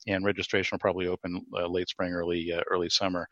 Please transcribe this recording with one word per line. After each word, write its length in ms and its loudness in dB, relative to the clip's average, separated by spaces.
And 160 2
registration 500 0
will 60 -2
probably 260 2
open, 400 -4
uh, 120 0
late 200 0
spring, 220 -2
early, 420 0
uh, 160 2
early 220 2
summer. 420 0